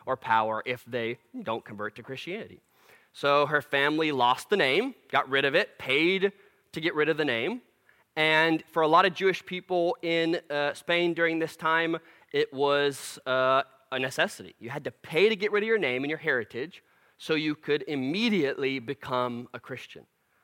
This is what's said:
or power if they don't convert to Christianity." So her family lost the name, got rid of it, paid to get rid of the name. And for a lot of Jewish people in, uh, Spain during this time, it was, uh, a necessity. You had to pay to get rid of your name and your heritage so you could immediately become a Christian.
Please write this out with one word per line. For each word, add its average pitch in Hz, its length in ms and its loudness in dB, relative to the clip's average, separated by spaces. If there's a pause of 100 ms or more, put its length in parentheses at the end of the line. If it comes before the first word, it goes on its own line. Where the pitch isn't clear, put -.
or 131 100 -2
power 110 480 0
if 123 220 -8
they 120 320 -6 (240)
don't 113 220 -6
convert 104 320 -10
to 120 60 -16
Christianity." 131 600 -14 (500)
So 143 320 2
her 147 160 0
family 151 520 0
lost 127 360 2
the 208 80 2
name, 180 380 2 (160)
got 135 180 2
rid 139 160 2
of 139 100 2
it, 202 240 0
paid 175 540 0 (400)
to 165 80 -10
get 160 140 -2
rid 151 160 2
of 156 80 0
the 151 80 0
name. 143 340 -2 (560)
And 156 560 4
for 165 100 2
a 156 60 4
lot 170 160 6
of 190 80 2
Jewish 185 320 0
people 180 560 -2
in, 165 480 0
uh, 147 240 -2
Spain 175 400 0
during 165 260 0
this 160 160 -4
time, 165 440 0 (340)
it 147 220 0
was, 143 720 0
uh, 131 380 2 (260)
a 131 80 -4
necessity. 131 600 -4
You 113 120 -14
had 143 140 -10
to 127 60 -6
pay 170 380 2
to 220 80 0
get 196 160 -2
rid 202 100 2
of 214 40 -2
your 226 100 2
name 131 260 0
and 143 60 -4
your 156 100 -6
heritage 135 640 -4 (360)
so - 160 -4
you 156 200 0
could 147 320 -2
immediately 143 920 0
become 123 760 -6
a 120 80 -12
Christian. - 460 -16 (380)